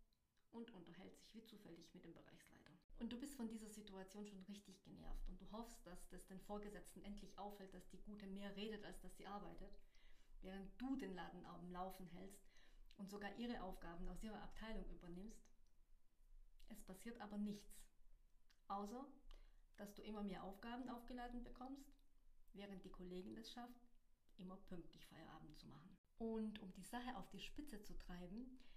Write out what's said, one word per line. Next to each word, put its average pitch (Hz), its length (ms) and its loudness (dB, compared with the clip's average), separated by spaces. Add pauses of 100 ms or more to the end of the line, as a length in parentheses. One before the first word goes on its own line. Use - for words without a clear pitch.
(520)
und 226 220 -2
unterhält 190 440 -6
sich - 160 -14
wie 220 100 -6
zufällig 175 520 -8
mit - 80 -6
dem 165 100 -6
Bereichsleiter. - 580 -12 (280)
Und 233 120 6
du 240 80 2
bist 285 140 0
von 226 140 4
dieser 220 220 2
Situation 202 580 -2
schon 196 160 -4
richtig 202 400 -6
genervt - 440 4
und 185 140 2
du 190 100 -2
hoffst, 226 360 0
dass 180 220 -2
das 180 180 -2
den 190 140 -2
Vorgesetzten 208 600 0
endlich 202 380 -2
auffällt, 196 340 -2
dass 180 160 -4
die 180 120 -6
Gute 202 260 -2
mehr 196 280 2
redet, 208 300 2
als 180 160 0
dass - 160 -2
sie - 80 -4
arbeitet, 196 500 0 (640)
während 190 380 0
du 262 160 8
den 190 200 4
Laden 175 300 0
am 175 260 -2
Laufen 185 380 4
hältst 185 360 -4 (520)
und 196 120 0
sogar 202 280 2
ihre 240 260 6
Aufgaben 180 440 2
aus 180 140 6
ihrer 220 220 2
Abteilung 208 480 2
übernimmst. 180 580 -2 (1200)
Es 214 140 -4
passiert 233 380 -4
aber 208 180 2
nichts, - 420 2 (840)
außer 208 360 4 (720)
dass 202 180 -4
du - 80 -4
immer 208 180 2
mehr 180 220 4
Aufgaben 233 460 0
aufgeladen 240 540 2
bekommst, 254 480 -2 (640)
während 196 320 -2
die 180 60 -4
Kollegin 185 460 0
es 226 140 -4
schafft, - 380 -4 (480)
immer 185 180 -2 (120)
pünktlich 165 400 0
Feierabend 160 500 -8
zu - 100 -6
machen. 147 300 -8 (220)
Und 220 400 8
um 190 140 -2
die 180 100 -2
Sache 247 340 4
auf - 120 2
die 190 100 -2
Spitze 226 420 2
zu - 160 2
treiben, 196 640 0 (180)